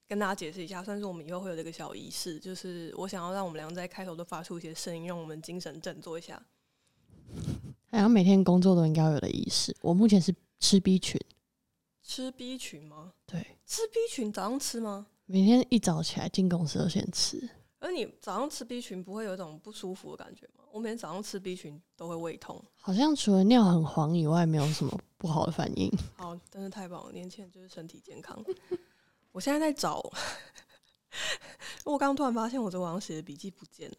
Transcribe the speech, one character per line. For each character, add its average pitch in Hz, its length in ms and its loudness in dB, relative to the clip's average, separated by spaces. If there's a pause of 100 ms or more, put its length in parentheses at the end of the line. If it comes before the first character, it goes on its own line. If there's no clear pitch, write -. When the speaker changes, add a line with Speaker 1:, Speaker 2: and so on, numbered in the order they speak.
Speaker 1:
跟 202 100 -6
大 208 80 0
家 190 80 -2
解 170 180 -8
释 185 120 -12
一 - 20 -10
下， 180 180 -10
算 202 140 -8
是 208 80 -6
我 185 80 -6
们 165 140 -12
以 165 40 -12
后 180 80 -6
会 190 120 -8
有 165 40 -8
这 160 80 -8
个 165 80 -10
小 165 220 -12
仪 - 160 -12
式， 165 300 -8
就 185 160 -12
是 175 420 -10
我 180 100 -6
想 190 160 -8
要 175 80 -6
让 196 140 -4
我 180 40 -6
们 156 80 -10
两 156 120 -10
个 170 60 -10
在 180 120 -8
开 190 160 -14
头 180 120 -10
都 170 80 -10
发 170 180 -10
出 170 160 -10
一 165 40 -10
些 160 120 -12
声 170 220 -8
音， 165 100 -10
让 175 140 -8
我 165 40 -10
们 156 180 -12
精 170 200 -10
神 160 200 -12
振 160 200 -10
作 165 160 -10
一 170 40 -10
下。 - 200 -16 (1500)
Speaker 2:
好 233 80 0
像 202 100 8
每 220 140 8
天 190 200 8
工 180 160 6
作 185 160 6
都 165 120 6
应 156 60 2
该 160 100 4
有 151 160 4
的 - 100 -2
仪 - 200 -4
式。 - 320 -2
我 170 120 2
目 208 140 8
前 208 120 10
是 180 140 4 (260)
吃 - 200 6
B 190 180 6
群。 - 240 -4 (800)
Speaker 1:
吃 262 300 -8
B 254 260 -10
群 165 240 -14
吗？ 156 300 -18 (160)
Speaker 2:
对。 - 180 -6 (220)
Speaker 1:
吃 - 200 -4
B 453 120 -2 (100)
群， 214 240 -4
早 190 160 -4
上 262 100 -2
吃 247 200 -4
吗？ 208 260 -6 (220)
Speaker 2:
每 190 180 6
天 240 240 8
一 247 80 6
早 165 240 2
起 - 180 -4
来 - 80 -4
进 185 220 2
公 170 180 2
司 - 120 -2
都 185 100 2
先 196 220 -2
吃。 - 360 -4 (320)
Speaker 1:
而 339 120 -6
你 285 140 -2 (140)
早 190 180 -6
上 269 120 -2
吃 269 160 -10
B 247 160 -8
群 185 220 -10
不 185 100 -12
会 220 120 -6
有 190 80 -6
一 185 40 -6
种 156 220 -12
不 208 120 -18
舒 185 220 -8
服 - 180 -14
的 - 120 -12
感 - 120 -18
觉 - 100 -20 (120)
吗？ - 140 -20
我 214 80 -10
每 226 100 -4
天 226 80 -6
早 165 160 -10
上 196 100 -6
吃 208 160 -8
B 185 160 -6
群 160 260 -14 (140)
都 165 120 -12
会 170 80 -6
胃 165 220 -6
痛。 - 240 -14 (180)
Speaker 2:
好 190 140 -2
像 285 220 6
除 214 160 2
了 190 140 8
尿 233 180 8
很 175 200 6
黄 156 320 0
以 165 120 2
外， 170 180 4
没 160 120 4
有 143 100 4
什 156 180 0
么 160 140 -4 (180)
不 - 100 -6
好 156 180 0
的 170 60 0
反 - 280 -2
应。 185 120 2 (240)
Speaker 1:
好， 175 220 -12 (120)
真 196 120 -14
是 196 80 -8
太 190 180 -12
棒 175 180 -14
了！ - 60 -16
年 180 180 -12
轻 196 140 -18
人 180 80 -20
就 185 100 -20
是 185 60 -20
身 165 200 -14
体 - 160 -20
健 - 180 -18
康。 - 220 -14 (440)
<laughs> - 440 -20
我 185 80 -10
现 269 120 0
在 294 80 2
在 311 140 2
找， 165 240 -4 (920)
<laughs> - 960 -10
我 294 120 0
刚 277 120 2
刚 277 60 2
突 285 80 0
然 254 100 0
发 226 160 0
现 254 120 -2
我 214 80 -2
昨 180 120 -4
晚 170 100 -4
上 175 80 -4
写 185 160 -8
的 156 60 -6
笔 151 140 -14
记 190 140 -12
不 - 160 -18
见 - 240 -18
了。 - 100 -16